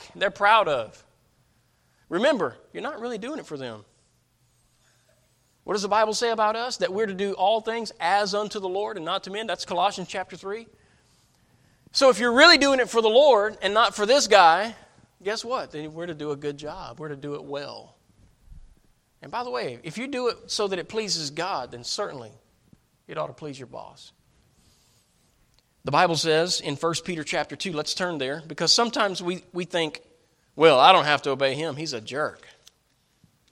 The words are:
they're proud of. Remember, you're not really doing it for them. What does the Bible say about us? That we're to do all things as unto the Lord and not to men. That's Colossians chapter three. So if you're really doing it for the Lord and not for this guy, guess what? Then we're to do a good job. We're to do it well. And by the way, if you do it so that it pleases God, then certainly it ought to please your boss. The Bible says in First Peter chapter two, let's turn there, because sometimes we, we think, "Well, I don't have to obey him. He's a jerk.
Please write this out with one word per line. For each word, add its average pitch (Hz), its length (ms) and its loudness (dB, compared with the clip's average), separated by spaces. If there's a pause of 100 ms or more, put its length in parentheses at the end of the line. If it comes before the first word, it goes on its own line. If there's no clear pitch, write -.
(140)
they're 185 160 0
proud 202 380 4
of. 120 340 -2 (1040)
Remember, 180 480 0 (160)
you're 170 100 -10
not 269 180 -8
really 233 180 -8
doing 254 200 -10
it 165 80 -14
for 156 100 -12
them. 117 280 -10 (1800)
What 180 100 -4
does 202 80 -2
the 202 60 -6
Bible 214 240 2
say 233 180 -2
about 220 260 0
us? 240 220 -6
That 180 140 -2
we're 214 140 -2
to 196 80 -6
do 196 200 -4
all 214 260 2
things 226 400 -6
as 196 340 0
unto 208 240 -4
the 190 100 -6
Lord 208 280 -4
and 160 100 -8
not 185 180 -4
to 190 60 -12
men. 208 160 -8
That's 180 180 -6
Colossians 185 440 -2
chapter 190 280 -10
three. 208 300 -12 (1300)
So 269 160 6
if 220 100 6
you're 240 140 2
really 311 260 8
doing 269 220 2
it 220 80 -2
for 226 120 -2
the 220 80 4
Lord 220 540 6
and 190 100 -2
not 214 220 2
for 208 100 -2
this 262 220 4
guy, 196 480 6 (480)
guess 220 220 -6
what? 233 260 -8
Then 156 240 -12
we're 170 120 -10
to 170 80 -8
do 147 180 -8
a 139 40 -6
good 143 220 -8
job. 151 400 -14
We're 151 120 -10
to 143 60 -10
do 143 180 -10
it 151 100 -12
well. 139 500 -12 (1300)
And 139 80 -18
by 233 140 -6
the 247 60 -10
way, 185 340 -6
if 160 140 -12
you 262 100 -8
do 254 180 -4
it - 240 -6
so 208 160 -2
that 190 140 -4
it - 80 -10
pleases 185 420 -6
God, 151 400 -6
then 120 140 -14
certainly 143 480 -8 (760)
it 156 100 -12
ought 151 120 -6
to 135 40 -14
please 147 240 -14
your 123 120 -16
boss. - 420 -18 (1700)
The 139 80 -6
Bible 170 240 6
says 160 440 2
in 143 140 -6
First 165 300 -2
Peter 165 180 -6
chapter 151 320 -4
two, 180 180 -6
let's 151 220 -4
turn 180 240 -4
there, 139 300 -6
because 156 240 0
sometimes 220 500 0
we, 180 300 -6
we 180 120 -6
think, 165 380 -4 (540)
"Well, 147 240 8
I 165 100 10
don't 175 140 6
have 147 180 2
to 143 80 -2
obey 135 240 0
him. 151 220 -6
He's 151 160 -10
a 117 80 -8
jerk. 120 480 -8 (1040)